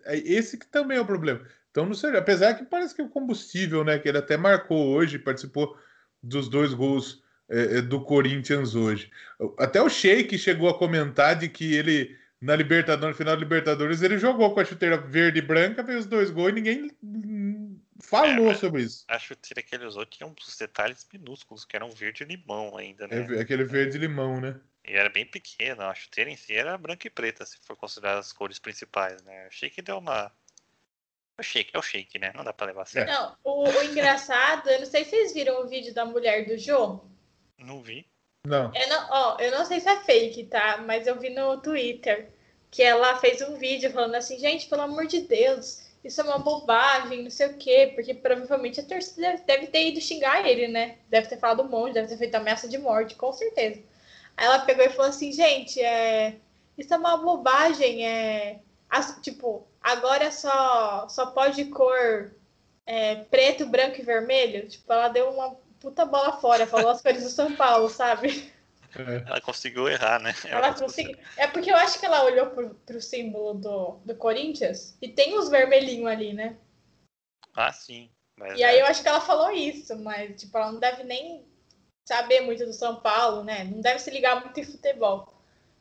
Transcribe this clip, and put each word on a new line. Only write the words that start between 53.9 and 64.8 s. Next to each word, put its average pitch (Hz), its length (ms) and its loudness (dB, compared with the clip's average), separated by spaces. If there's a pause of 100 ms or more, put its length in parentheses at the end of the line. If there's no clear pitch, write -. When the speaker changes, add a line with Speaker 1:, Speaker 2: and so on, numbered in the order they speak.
Speaker 3:
Aí 226 100 2
ela 262 140 6
pegou 262 240 4
e 262 60 6
falou 269 200 0
assim, 285 220 -8
"Gente, 285 480 2
é... 226 540 0 (420)
isso 285 160 -4
é 339 40 4
uma 330 220 2
bobagem, 285 840 2
é, 214 540 -4 (320)
as-, 262 300 -2
tipo, - 480 -8 (120)
agora 262 520 2
só, 254 760 0
só 254 180 -4
pode 277 400 0
cor, 247 640 2 (540)
é, 220 300 -2
preto, 262 500 2
branco 262 340 0
e - 40 -12
vermelho". 233 640 0
Tipo, - 240 -6